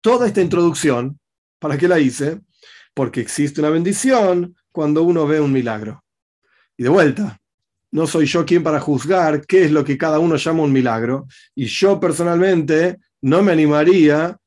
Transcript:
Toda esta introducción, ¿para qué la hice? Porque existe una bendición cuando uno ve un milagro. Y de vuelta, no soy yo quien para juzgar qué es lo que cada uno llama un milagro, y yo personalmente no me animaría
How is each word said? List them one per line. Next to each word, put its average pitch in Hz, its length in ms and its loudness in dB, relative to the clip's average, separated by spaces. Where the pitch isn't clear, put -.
Toda 240 220 2
esta 202 160 0
introducción, 147 760 -2
¿para 147 200 -6
qué 175 100 0
la 175 100 4
hice? 143 440 -2
Porque 127 300 -4
existe 147 400 -4
una 151 80 0
bendición 180 840 0
cuando 151 320 -2
uno 170 240 0
ve 156 140 0
un 143 100 0
milagro. 113 540 -6
Y 123 60 -10
de 123 80 0
vuelta, 156 500 0
no 156 160 -2
soy 156 200 0
yo 165 180 -2
quien 170 180 0
para 151 180 -2
juzgar 151 640 -2
qué 185 180 4
es 151 60 0
lo 151 120 2
que 139 140 -4
cada 156 220 -2
uno 165 180 2
llama 160 260 -2
un 143 100 0
milagro, 123 540 -2
y 131 120 -6
yo 196 320 0
personalmente 170 1000 0
no 151 200 2
me 196 100 2
animaría 156 840 2